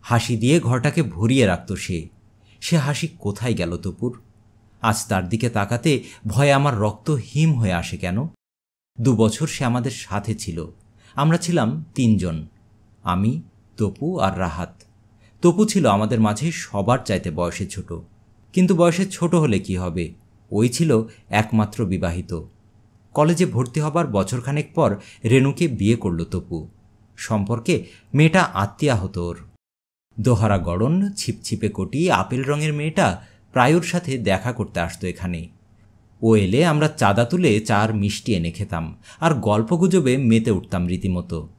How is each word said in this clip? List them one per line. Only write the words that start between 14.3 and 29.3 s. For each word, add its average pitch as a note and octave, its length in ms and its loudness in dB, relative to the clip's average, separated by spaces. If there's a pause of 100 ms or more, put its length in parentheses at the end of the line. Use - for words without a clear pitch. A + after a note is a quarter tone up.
রাহাত। E2+ 420 -6 (600)
তপু F3 220 4
ছিল F#3+ 220 2
আমাদের G#2+ 340 2
মাঝে A2 320 0
সবার A2 520 -2
চাইতে F#2 260 -2
বয়সে F2 360 -4
ছোট। - 260 -12 (600)
কিন্তু F#3 240 4
বয়সে E3+ 300 2
ছোট E3+ 280 -2
হলে C#3+ 240 4
কি F#2 180 -4
হবে, F2 380 -6 (360)
ওই A2 180 2
ছিল B2 340 2 (260)
একমাত্র G#2+ 560 0
বিবাহিত। F2 580 -4 (720)
কলেজে E3 320 2
ভর্তি B2 340 -2
হবার D3+ 260 -2
বছরখানেক B2 680 -2
পর A2+ 220 2 (280)
রেণুকে C3+ 440 4
বিয়ে A2 280 2
করল E2+ 280 -2
তপু। E2+ 440 -8 (480)
সম্পর্কে A2+ 680 -2 (280)
মেয়েটা D#3+ 280 6
আত্মীয়া A#2+ 520 0
হতো F#2 320 -4
ওর। E2+ 100 -8 (840)